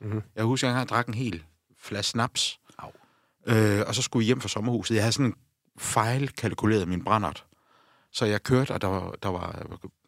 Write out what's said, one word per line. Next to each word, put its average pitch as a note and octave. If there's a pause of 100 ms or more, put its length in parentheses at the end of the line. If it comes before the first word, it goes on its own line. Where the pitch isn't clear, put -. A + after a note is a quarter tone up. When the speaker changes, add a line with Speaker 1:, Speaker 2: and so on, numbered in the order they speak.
Speaker 1:
Mhm. G#2+ (140)
Speaker 2:
Jeg A2
husker, C3
jeg B2
engang B2+
drak A#2
en A#2+
hel A2 (340)
flaske -
snaps. - (840)
Øh, G#2+
og G2+
så B2+
skulle -
vi G#2+
hjem B2
fra G#2
sommerhuset. A2+
Jeg G#2
havde A#2
sådan B2+ (440)
fejlkalkuleret A2
min F2
brændert. F#2+ (680)
Så -
jeg G#2
kørte, C3
og F#2
der G2
var, F#2
der G2+
var F2+ (400)